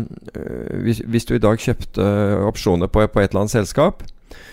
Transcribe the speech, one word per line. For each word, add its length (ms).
eh, 540
hvis, 180
hvis 220
du 80
i 80
dag 160
kjøpte 480
opsjoner 420
på, 220
på 100
et 140
eller 80
annet 160
selskap, 480